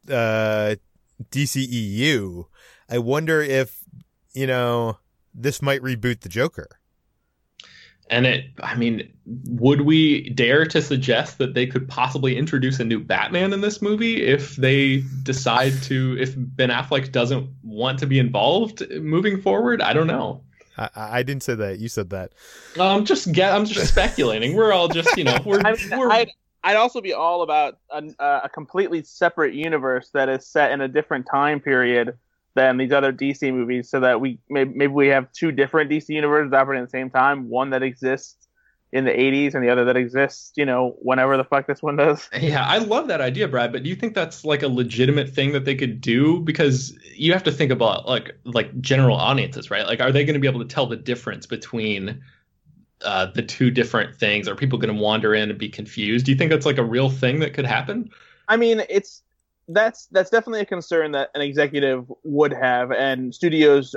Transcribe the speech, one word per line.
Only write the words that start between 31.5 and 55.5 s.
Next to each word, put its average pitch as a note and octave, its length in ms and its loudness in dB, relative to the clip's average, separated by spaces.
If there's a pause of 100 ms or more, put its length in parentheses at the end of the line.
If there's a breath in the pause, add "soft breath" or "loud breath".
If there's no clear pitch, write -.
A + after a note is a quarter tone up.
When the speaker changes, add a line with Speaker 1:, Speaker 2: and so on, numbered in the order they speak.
Speaker 3:
period B2 560 2 (380)
than C3 220 4
these C3 140 0
other C#3 200 4
D C#3 220 -2
C C#3 160 -4
movies, B2 400 -2
so C3+ 120 0
that B2+ 200 4
we B2+ 160 -4 (100)
may-, C#3 160 0
maybe C#3 300 -2
we C#3 140 4
have C3+ 240 2
two E3 200 -2
different C#3 380 0
D D3+ 100 0
C D3+ 140 -10
universes D3 400 2
operating C3+ 300 2
at B2 80 -14
the C3 60 -6
same C3 120 -6
time, C3 400 0
one B2+ 220 -2
that C3 100 0
exists C3 560 -4 (540)
in C3 140 0
the B2+ 140 2
eighties C3+ 360 2
and C3 80 -2
the A#2+ 80 2
other B2 140 4
that B2+ 120 2
exists, B2+ 580 -2
you C#3+ 80 0
know, B2+ 380 0
whenever C3 340 2
the C3 80 2
fuck C#3 220 0
this C#3+ 160 -6
one D3 140 -4
does. D3+ 340 2 (100)
Speaker 2:
Yeah, D3 240 0
I F#3 140 2
love A#3 300 -2
that G3 140 -2
idea, C3 260 -2
Brad, B2 240 0
but B2 100 -6
do C#3+ 80 -6
you F#3 60 -6
think A3 180 -6
that's, E3 320 -6
like, D3 160 0
a D3 60 -2
legitimate B2 640 0
thing C#3+ 220 0
that C3+ 120 -2
they C#3 80 0
could B2 260 -4
do? D3 420 2
Because D3+ 540 0 (200)
you D#3+ 180 2
have F#3 120 0
to - 60 0
think C#3 200 0
about, A2 360 0
like, B2 360 -4
like, A#2+ 380 -4
general C3 360 4
audiences, G#2+ 540 -2
right? G2+ 160 -2
Like, A2+ 120 -2
are B2+ 120 2
they C#3+ 120 2
gonna D3 140 0
be C#3 100 2
able B2 120 0
to A2 80 -8
tell C#3 180 -2
the A2+ 100 -6
difference A#2 520 -8
between, G#2+ 720 -6 (800 soft breath)
uh, F#2+ 320 -2
the B2+ 80 -4
two - 300 0
different A#2 440 0
things? G#2 320 0
Are G2+ 80 -6
people C3 220 -2
gonna A2 160 -2
wander G#2+ 400 2
in G#2+ 160 0
and G#2 80 -6